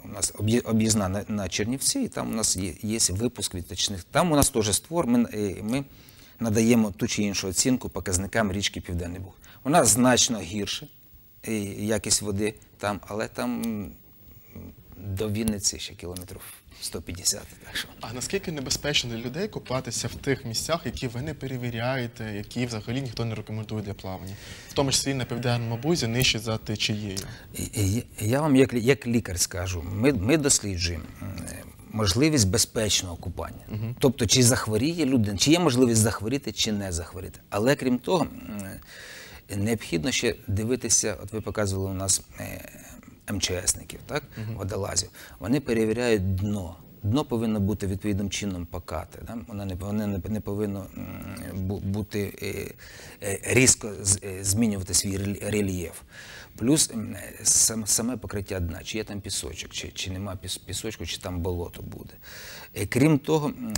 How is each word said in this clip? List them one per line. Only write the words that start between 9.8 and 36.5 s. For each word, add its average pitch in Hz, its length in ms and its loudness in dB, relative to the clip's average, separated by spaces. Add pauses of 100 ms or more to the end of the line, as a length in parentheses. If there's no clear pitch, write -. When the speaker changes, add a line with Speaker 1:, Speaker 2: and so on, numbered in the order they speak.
Speaker 1:
значно 117 540 6
гірше, 98 480 -6 (600)
е, 113 60 -2 (320)
якість 107 360 2
води 101 320 0 (240)
там, 101 300 -2
але 110 200 -4
там, 123 360 -4
м, 107 280 -4 (1080)
до 98 320 -4
Вінниці 107 500 0
ще - 140 -10
кілометрів 90 480 -12 (400)
сто - 200 -6
п'ятдесят, - 420 -2 (220)
так - 120 -10
що. - 100 -4 (140)
Speaker 2:
А 117 120 -8
наскільки 180 380 -4
небезпечно 143 600 0
для 113 60 -4
людей 127 300 -4
купатися - 600 -4
в - 80 -8
тих - 300 0
місцях, 147 400 -2
які 123 220 -4
ви 120 140 -6
не 156 120 -4
перевіряєте, 120 1000 -4
які 104 320 -4
взагалі 117 360 -4
ніхто 117 240 -4
не 113 100 -4
рекомендує 107 480 -6
для 98 100 -6
плавання? 92 400 -8 (360)
В - 40 -12
тому 139 180 2
числі 135 220 2
на 127 120 -2
Південному 120 520 0
Бузі, 143 300 2
нижче 120 320 2
за 110 180 -2
течією. 104 600 -2 (360)
Speaker 1:
І, - 100 -6
і, 98 400 0 (160)
я 117 220 4
вам 151 140 6
як 131 180 8
лі-, 120 80 2
як 123 260 4
лікар 107 320 2
скажу, 90 520 -2
ми, 117 220 4
ми 117 240 4
досліджуємо, 87 640 0 (180)
м, 95 140 -8 (560)
можливість 110 580 4
безпечного 101 680 0
купання. - 540 -8
Speaker 2:
Мгм. 110 300 -6
Speaker 1:
Тобто, 123 260 4
чи 127 180 8
захворіє 123 640 4
людина, 107 320 4
чи 143 140 6
є 175 80 10
можливість 123 420 6
захворіти, 110 500 0